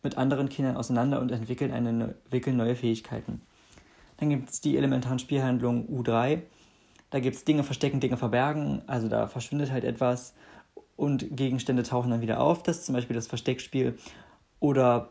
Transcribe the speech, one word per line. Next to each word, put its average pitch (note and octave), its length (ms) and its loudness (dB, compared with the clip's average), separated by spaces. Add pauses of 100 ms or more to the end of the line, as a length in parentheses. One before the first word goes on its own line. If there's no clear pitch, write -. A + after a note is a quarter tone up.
mit - 140 -4
anderen C3+ 320 2
Kindern C3 260 -2
auseinander B2+ 460 0
und B2+ 100 -2
entwickeln B2 400 -2
eine A#2+ 220 0
neu-, A#2 200 -2 (120)
entwickeln B2+ 320 0
neue A#2 180 2
Fähigkeiten. A#2 680 -4 (760)
Dann D3+ 120 2
gibt's C3+ 320 -2
die C#3 160 2
elementaren C3 420 2
Spielhandlungen B2 720 0
U B2+ 140 -4
drei. B2+ 400 2 (680)
Da C#3 100 0
gibt's B2+ 240 -2
Dinge D3+ 200 4
verstecken, C#3 360 0
Dinge B2+ 180 0
verbergen. C#3 680 0
Also A#2 200 -2
da A2 200 0
verschwindet C3 440 -4
halt C3 120 -2
etwas B2 500 -2 (600)
und C#3+ 400 0
Gegenstände B2+ 480 0
tauchen B2 280 0
dann A#2 100 0
wieder A2+ 180 -2
auf. D#3+ 240 4
Das - 160 0
ist - 60 -12
zum C3+ 80 -2
Beispiel B2 220 -2
das A2+ 120 -4
Versteckspiel B2+ 680 -2 (640)
oder B2+ 520 4